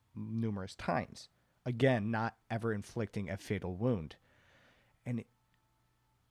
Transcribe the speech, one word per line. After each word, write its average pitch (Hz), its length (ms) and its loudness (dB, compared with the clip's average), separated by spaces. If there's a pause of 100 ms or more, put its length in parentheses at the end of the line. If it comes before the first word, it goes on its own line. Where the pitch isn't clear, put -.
(160)
numerous 110 600 -2
times. - 540 -4 (360)
Again, 120 460 4
not 113 240 0 (160)
ever 113 200 2
inflicting 104 600 -2
a 95 60 -2
fatal 90 380 -2
wound. 101 400 2 (920)
And 120 160 -2 (1080)